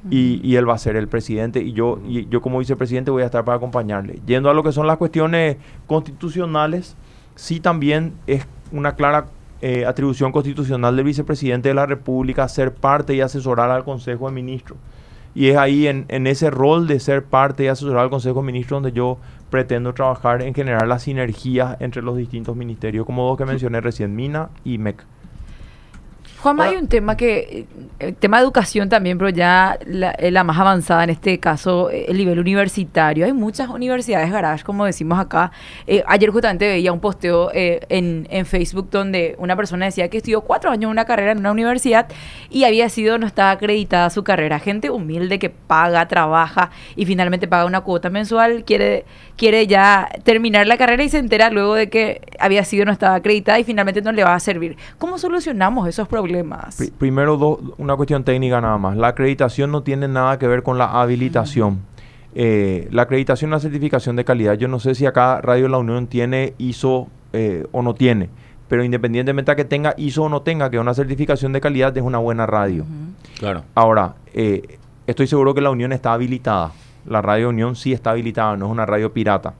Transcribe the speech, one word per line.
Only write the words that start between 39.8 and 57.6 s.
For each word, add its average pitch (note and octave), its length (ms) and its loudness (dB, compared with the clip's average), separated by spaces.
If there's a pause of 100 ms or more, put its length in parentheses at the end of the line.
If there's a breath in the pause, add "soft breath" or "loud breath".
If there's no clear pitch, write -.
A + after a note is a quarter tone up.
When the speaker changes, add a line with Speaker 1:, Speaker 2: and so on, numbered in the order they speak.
Speaker 2:
decía F3+ 240 -2
que G#3+ 80 -4
estudió G#3+ 240 0
cuatro - 300 0
años A3 180 -2
una A3 160 0
carrera G#3+ 280 2
en A3 40 0
una G3+ 140 0
universidad A#3 560 2 (420 loud breath)
y C4 140 4
había A3+ 260 4
sido, A3+ 300 0
no A3 80 -2
estaba G3 240 4
acreditada G3 580 2
su G3 140 -4
carrera. D#3 340 2
Gente G#3 320 -2
humilde F3+ 480 -2
que F#3+ 140 -4
paga, E3+ 560 2
trabaja E3 640 2 (240 loud breath)
y G3+ 100 -2
finalmente F3+ 420 0
paga F3 180 2
una F3+ 160 -2
cuota F3+ 280 -2
mensual, A3+ 560 0
quiere, G3+ 400 0 (320 loud breath)
quiere A3 300 4
ya G3 420 6 (140)
terminar A3 420 4
la A#3 120 4
carrera B3 260 4
y D4 60 0
se D4+ 100 0
entera A3 320 4
luego G#3 240 2
de G#3+ 160 2
que A3 300 0 (180)
había G3 260 4
sido, G3+ 200 2
no G#3 60 2
estaba F#3+ 220 2
acreditada G#3 460 2
y A#3+ 40 0
finalmente G3+ 380 0
no G#3+ 100 -2
le G#3+ 120 2
va F3 100 6
a F3+ 60 2
servir. E3+ 360 -4 (220 loud breath)
¿Cómo F4 220 -6
solucionamos B3+ 680 0
esos F#3+ 200 -4
problemas? F#3+ 240 -4 (460)
Speaker 1:
Pri-, - 200 -4
primero, C#3 380 2
dos, D3 240 0 (180)